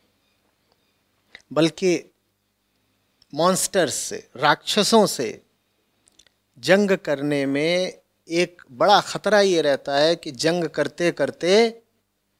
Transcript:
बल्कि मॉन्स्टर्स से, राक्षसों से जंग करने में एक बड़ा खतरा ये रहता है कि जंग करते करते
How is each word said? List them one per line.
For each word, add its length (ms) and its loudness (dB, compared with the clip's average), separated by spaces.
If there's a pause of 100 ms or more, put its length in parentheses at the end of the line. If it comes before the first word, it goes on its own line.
(1500)
बल्कि 600 -2 (1200)
मॉन्स्टर्स 600 0
से, 440 -10
राक्षसों 680 2
से 400 -8 (1120)
जंग 320 2
करने 540 -2
में 560 -4 (280)
एक 320 -4 (100)
बड़ा 300 4
खतरा 400 0
ये 200 2
रहता 340 -2
है 200 2
कि 160 -14
जंग 340 -2
करते 460 -4
करते 680 0 (580)